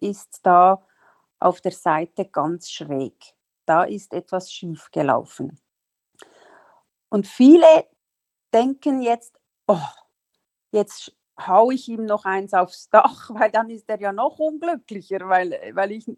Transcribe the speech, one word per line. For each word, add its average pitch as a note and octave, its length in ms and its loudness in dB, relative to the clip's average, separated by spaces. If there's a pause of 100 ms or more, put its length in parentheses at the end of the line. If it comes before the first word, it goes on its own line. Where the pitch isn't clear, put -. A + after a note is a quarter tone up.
ist - 420 -10
da F#3 420 4 (540)
auf F3+ 220 -2
der F3+ 120 -6
Seite E3+ 520 -4
ganz D#3+ 460 -6
schräg. C#3 640 -10 (300)
Da E3 180 2
ist - 300 -10
etwas F3+ 400 -10
schiefgelaufen.“ D3 1080 -6 (1500)
Und G3+ 180 -4
viele D#4+ 600 8 (640)
denken C4 480 -2
jetzt: A#3 380 -6 (280)
„Oh, G3+ 100 2 (920)
jetzt G#3 400 -4
sch-, - 20 -20 (340)
hau A3 240 4
ich C4 180 -8
ihm A3+ 160 -10
noch G#3+ 200 -4
eins G3 280 -6
aufs F#3 360 -2
Dach, A#3 400 2
<laughs> A3+ 40 -16
weil G#3+ 180 -2
dann A3+ 180 -2
ist A3 200 -20
er G#3+ 120 -8
ja G3 120 -6
noch C4 260 -4
unglücklicher, C#4 920 -8
weil, F#3 220 0 (240)
weil G3 160 -4
ich, A3 160 -14 (100)